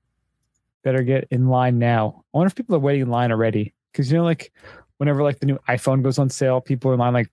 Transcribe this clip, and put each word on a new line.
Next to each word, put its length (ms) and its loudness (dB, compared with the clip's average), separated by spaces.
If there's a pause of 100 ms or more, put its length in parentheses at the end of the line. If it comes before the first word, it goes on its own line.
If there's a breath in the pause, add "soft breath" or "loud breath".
(840)
better 200 0
get 280 -2
in 160 0
line 320 2
now. 440 0 (100)
I 40 0
wonder 100 2
if 80 -4
people 200 -4
are 40 2
waiting 240 0
in 60 -4
line 220 0
already. 420 -2 (200)
'Cause, 180 -2
you 60 2
know, 60 2
like, 280 -2 (460 loud breath)
whenever, 260 0
like, 160 0
the 60 -4
new 140 0 (100)
iPhone 320 0
goes 180 0
on 100 2
sale, 320 0
people 300 -2
are 40 2
in 40 0
line, 140 2
like, 200 0